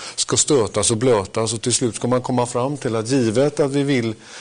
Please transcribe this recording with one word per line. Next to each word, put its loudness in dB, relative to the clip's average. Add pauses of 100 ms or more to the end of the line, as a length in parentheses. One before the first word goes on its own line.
(160)
ska -2
stötas 2
och 0
blötas 2
och -8
till -2
slut 0
ska -4
man 2
komma 0
fram -2
till -4
att -2
givet 2
att 2
vi 0
vill, 0 (280)